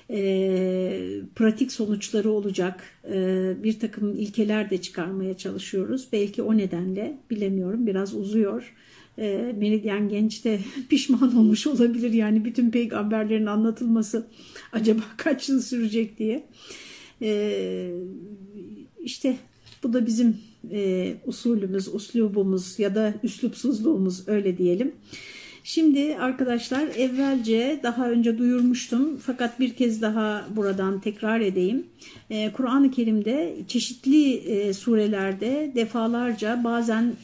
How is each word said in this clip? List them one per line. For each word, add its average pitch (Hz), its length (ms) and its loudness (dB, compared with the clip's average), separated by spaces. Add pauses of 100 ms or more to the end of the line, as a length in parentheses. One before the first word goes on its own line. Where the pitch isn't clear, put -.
e, 190 1120 0 (140)
pratik 220 360 2
sonuçları 208 600 -2
olacak, 190 520 -2 (300)
e, 185 400 0 (100)
bir 220 160 0
takım 208 360 -4
ilkeler 208 540 -2
de 196 80 0
çıkarmaya 185 600 -6
çalışıyoruz. 196 760 -6
Belki 208 280 -2
o 220 160 2
nedenle, 190 600 -2 (120)
bilemiyorum, 202 580 -2
biraz 196 280 -2
uzuyor. 214 580 -2 (460)
E, 220 400 -4
Meridyen 208 500 0
Genç 214 360 -2
de 214 140 2 (140)
<laughs> 262 160 -10
pişman 247 480 4
olmuş 220 300 6
olabilir. 240 460 2
Yani 214 320 4
bütün 240 260 2
peygamberlerin 220 760 0
anlatılması 220 840 0 (440)
acaba 220 300 2 (160)
kaç 277 320 -2
yıl 269 120 2
sürecek 226 560 -2
diye. 220 280 -2 (760)
E, 196 720 -2 (1120)
işte 254 340 -2 (460)
bu 233 100 0
da 247 120 4
bizim, 226 320 4 (340)
e, 185 420 0 (120)
usulümüz, 196 600 -2
uslubumuz 196 920 0
ya 202 160 0
da 214 180 2 (100)
üslupsuzluğumuz, 220 1040 0
öyle 196 300 0
diyelim. 180 360 2 (720)
Şimdi 294 500 4
arkadaşlar 254 720 -2
evvelce 254 960 0
daha 240 260 0
önce 233 280 4
duyurmuştum 247 800 2
fakat 247 420 -4
bir 247 140 2
kez 226 280 0
daha 214 440 0 (100)
buradan 196 440 0
tekrar 214 400 -2
edeyim. 196 460 0 (440)
Ee, 214 240 -2
Kur'an-ı 262 380 4
Kerim'de 233 640 0 (100)
çeşitli, 269 640 4
e, 208 400 0
surelerde 214 1000 0
defalarca 233 880 0
bazen, 233 500 0 (100)